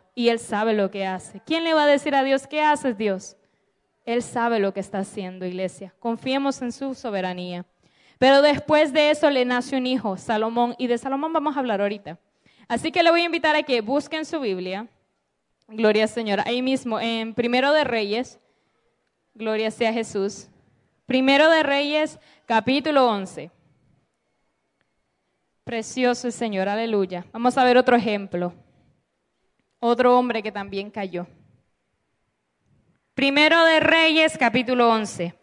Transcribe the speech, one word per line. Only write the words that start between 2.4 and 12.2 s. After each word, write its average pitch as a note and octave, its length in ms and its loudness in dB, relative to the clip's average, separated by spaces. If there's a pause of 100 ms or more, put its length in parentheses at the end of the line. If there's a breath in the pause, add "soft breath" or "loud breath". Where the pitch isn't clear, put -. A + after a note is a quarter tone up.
"¿Qué D4+ 160 -2
haces, D4 340 0
Dios?" G3 400 -4 (680)
Él A#3 200 -4
sabe A#3 340 -2
lo G3 160 0
que G3 60 -8
está G3 200 -8
haciendo, F#3 460 -10
iglesia. F#3 540 -8
Confiemos C4 640 -4
en A#3+ 80 -6
su C4+ 240 -8
soberanía. F3+ 680 -8 (520 soft breath)
Pero C4+ 240 6
después D4 500 2
de D4+ 200 4
eso D4+ 180 2
le B3+ 160 2
nace B3 320 -2
un B3+ 80 -2
hijo, A3+ 320 -2
Salomón, A#3 640 -2
y B3 80 -2
de A#3+ 100 0
Salomón C#4 340 -6
vamos D4+ 240 -2
a C#4+ 40 -2
hablar A3 220 -2
ahorita. G3+ 360 -6 (500 soft breath)